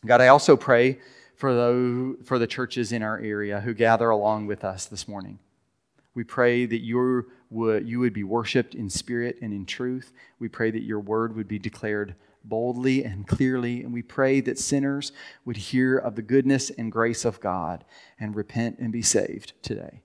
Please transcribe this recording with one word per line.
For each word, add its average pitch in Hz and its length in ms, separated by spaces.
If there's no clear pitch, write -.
God, 120 160
I 127 60
also 143 300
pray 127 420
for 131 180
the, 123 720
for 127 160
the 117 80
churches 120 420
in 113 140
our 107 160
area 104 400
who 117 140
gather 113 360
along 107 380
with 101 160
us 95 220
this - 200
morning. 101 320
We 120 80
pray 120 420
that 113 140
your 123 460
wo-, 113 280
you 117 240
would 123 120
be 101 120
worshiped 113 500
in 104 160
spirit 120 500
and 110 120
in 98 140
truth. 127 460
We 117 80
pray 110 240
that 110 100
your 107 160
word 110 380
would 107 100
be 104 140
declared 104 560
boldly 123 600
and 98 220
clearly. 120 560
And 120 100
we 120 80
pray 135 420
that 131 160
sinners 139 540
would 120 120
hear 127 420
of 113 160
the 113 80
goodness 131 480
and 113 200
grace 113 360
of 110 140
God 87 440
and 107 160
repent 113 440
and 117 120
be 117 120
saved - 580
today. - 440